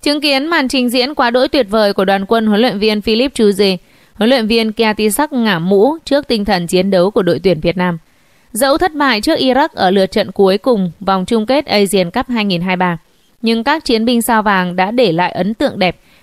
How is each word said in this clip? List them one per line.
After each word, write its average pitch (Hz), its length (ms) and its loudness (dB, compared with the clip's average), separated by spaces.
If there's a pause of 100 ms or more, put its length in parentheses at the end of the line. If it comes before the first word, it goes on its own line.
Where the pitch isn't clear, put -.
Chứng 294 180 -2
kiến 277 260 0
màn 320 220 0
trình 247 220 0
diễn 254 240 -2
quá 247 160 0
đỗi 254 180 2
tuyệt 262 220 0
vời 208 220 2
của 196 120 0
đoàn 196 220 0
quân 226 200 0
huấn 208 140 2
luyện 220 180 0
viên 214 220 0
Philippe 233 340 0
Chuze, 202 420 2 (380)
huấn 220 160 0
luyện 247 160 2
viên 220 260 0
Kiatisak 214 600 -2
ngả 220 260 0
mũ 202 460 2
trước 277 240 -2
tinh 214 160 -2
thần 185 220 0
chiến 185 240 0
đấu 185 200 2
của 214 120 0
đội 175 200 0
tuyển 175 180 2
Việt 160 160 -2
Nam. 180 220 -2 (540)
Dẫu 269 260 0
thất 320 160 -2
bại 269 260 0
trước - 180 0
Iraq 262 360 2
ở 190 160 0
lượt 190 160 2
trận 190 260 -4
cuối 196 260 2
cùng 202 320 0 (100)
vòng 190 240 -2
chung 220 220 -2
kết 277 200 0
Asian 196 440 0
Cup 240 180 -4
hai 233 160 -2
nghìn 185 160 -2
hai 185 160 -2
mươi 180 40 -2
ba, 175 180 0 (440)
nhưng 226 220 -2
các 302 200 -2
chiến 226 200 0
binh 233 180 0
sao 220 200 2
vàng 185 340 0
đã 185 140 0
để 233 220 2
lại 175 200 0
ấn 185 220 -2
tượng 262 240 -2
đẹp 185 180 0 (260)